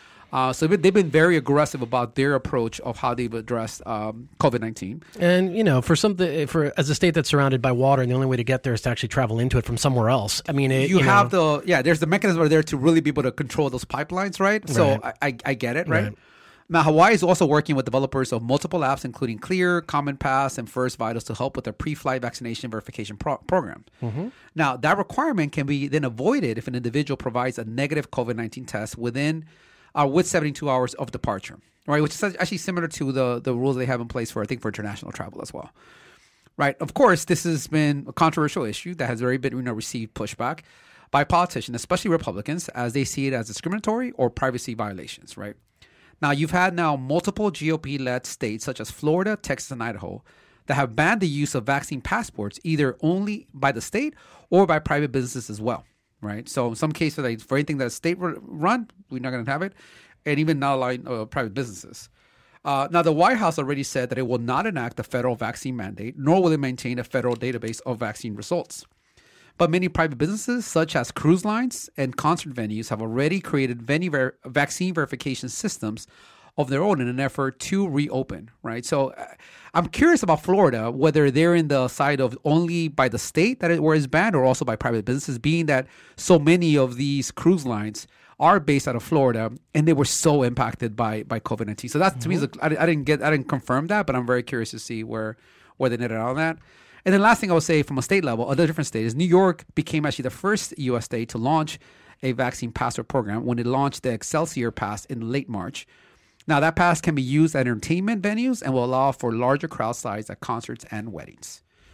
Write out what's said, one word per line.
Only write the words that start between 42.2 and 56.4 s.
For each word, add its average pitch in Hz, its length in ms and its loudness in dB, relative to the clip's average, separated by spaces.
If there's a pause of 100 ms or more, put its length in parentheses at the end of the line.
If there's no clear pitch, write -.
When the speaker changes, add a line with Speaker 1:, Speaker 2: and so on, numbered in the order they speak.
Speaker 1:
as 120 240 -6
they 139 100 0
see 139 220 -4
it 135 80 -2
as 113 140 -6
discriminatory 214 640 -4
or 123 180 0
privacy 123 420 -4
violations, 104 640 -10
right? 101 200 -12 (680)
Now, 147 80 2
you've 151 220 0
had 180 220 4
now 165 220 2
multiple 175 540 -2
G 156 220 -2
O 160 40 0
P-led 135 480 -4
states 110 400 -6
such 135 160 -6
as 107 100 -10
Florida, 185 460 0
Texas, - 360 -6
and 120 100 -8
Idaho 104 400 -8 (440)
that 139 80 2
have 135 200 0
banned 180 260 2
the 185 80 0
use 143 280 -2
of 120 80 -2
vaccine 139 360 -2
passports, 113 600 -6
either 147 380 0
only 196 520 -2
by 139 200 0
the 113 80 -4
state 285 340 -4 (340)
or 185 160 8
by 160 140 2
private 147 320 0
businesses 123 400 -4
as 107 100 -10
well, 117 240 -4 (380)
right? 107 260 -8